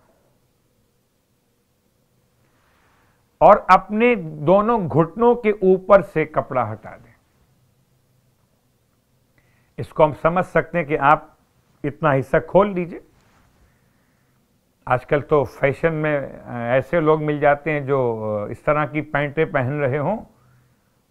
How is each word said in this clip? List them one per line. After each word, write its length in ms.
और 300
अपने 440
दोनों 720
घुटनों 480
के 160
ऊपर 380
से 240
कपड़ा 380
हटा 260
दें। 240
इसको 260
हम 100
समझ 320
सकते 320
हैं 100
कि 80
आप 420
इतना 280
हिस्सा 280
खोल 340
लीजिए। 280
आजकल 340
तो 220
फैशन 500
में, 240
अ, 360
ऐसे 240
लोग 200
मिल 180
जाते 320
हैं 140
जो, 140
अ, 60
इस 140
तरह 200
की 160
पैंटें 500
पहन 280
रहे 180
हों, 200